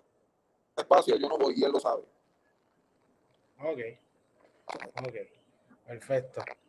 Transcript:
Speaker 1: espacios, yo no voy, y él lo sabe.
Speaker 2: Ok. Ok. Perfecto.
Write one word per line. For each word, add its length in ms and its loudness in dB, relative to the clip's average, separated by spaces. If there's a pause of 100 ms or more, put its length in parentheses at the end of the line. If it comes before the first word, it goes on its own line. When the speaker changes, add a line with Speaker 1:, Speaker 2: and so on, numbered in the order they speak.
(760)
Speaker 1:
espacios, 420 4
yo 80 -2
no 120 0
voy, 180 4
y 60 4
él 80 4
lo 80 2
sabe. 240 0 (1500)
Speaker 2:
Ok. 220 -6 (1300)
Ok. 80 -10 (720)
Perfecto. 560 -6 (260)